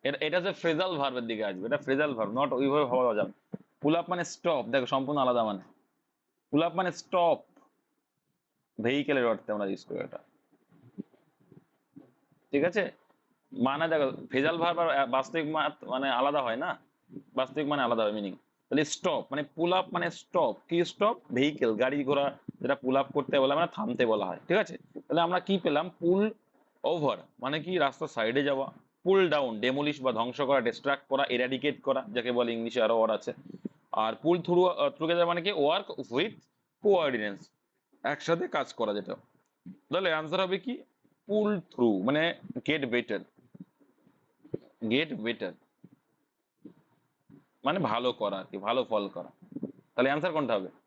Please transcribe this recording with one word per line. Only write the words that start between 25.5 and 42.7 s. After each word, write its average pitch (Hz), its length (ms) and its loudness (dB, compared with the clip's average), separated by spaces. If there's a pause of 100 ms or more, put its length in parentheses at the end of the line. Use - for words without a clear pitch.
পেলাম? 151 220 2 (140)
পুল 190 300 4 (540)
ওভার 147 340 0 (220)
মানে 135 240 -4
কি? 180 140 -4
রাস্তার 143 300 0
সাইডে 117 360 2
যাওয়া। 135 280 -2 (320)
পুল 185 260 6
ডাউন, 127 300 0
ডেমোলিশ 139 420 0
বা 127 100 0
ধ্বংস 120 280 -2
করা, 139 200 4
ডিস্ট্রাক্ট 123 480 -2
করা, 135 160 2
এরাডিকেট 127 600 -2
করা, 131 180 0 (100)
যাকে 123 180 -2
বলে 120 200 2
ইংলিশে 117 300 -2
আরো 110 140 4
ওয়ার্ড 113 180 4
আছে। - 180 -4 (600)
আর 110 200 0 (100)
পুল 165 160 4
through, 175 300 4
আহ, 147 300 0
টুগেদার 170 280 2
মানে 170 160 0
কি? 196 100 -2
Work 156 360 2 (260)
with 185 200 0 (500)
coordination, 131 680 2 (520)
একসাথে 165 460 0
কাজ 147 260 -2
করা 107 200 0
যেটা। 98 200 -4 (760)
তাহলে 180 220 0
আনসার 156 280 -2
হবে 185 180 0
কি? 240 160 -6 (520)
পুল 208 240 2 (220)
through 117 240 4 (100)
মানে 156 280 2 (340)
get 151 140 0 (120)